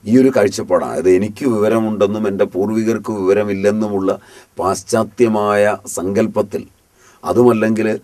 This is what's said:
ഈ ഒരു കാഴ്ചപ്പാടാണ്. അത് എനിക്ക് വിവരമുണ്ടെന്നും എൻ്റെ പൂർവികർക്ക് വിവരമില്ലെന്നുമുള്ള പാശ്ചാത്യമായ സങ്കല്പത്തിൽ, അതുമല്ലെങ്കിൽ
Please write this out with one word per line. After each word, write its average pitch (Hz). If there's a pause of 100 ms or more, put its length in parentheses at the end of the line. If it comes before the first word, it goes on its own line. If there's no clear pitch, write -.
ഈ 120
ഒരു 131
കാഴ്ചപ്പാടാണ്. 110
അത് 117
എനിക്ക് 104
വിവരമുണ്ടെന്നും 107
എൻ്റെ 98
പൂർവികർക്ക് 110
വിവരമില്ലെന്നുമുള്ള 101 (400)
പാശ്ചാത്യമായ 104 (100)
സങ്കല്പത്തിൽ, 104 (560)
അതുമല്ലെങ്കിൽ 110